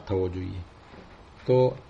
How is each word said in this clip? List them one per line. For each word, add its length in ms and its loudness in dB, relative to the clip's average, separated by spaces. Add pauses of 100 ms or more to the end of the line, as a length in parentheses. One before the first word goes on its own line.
થવો 220 0
જોઈએ. 300 -8 (840)
તો 320 4 (120)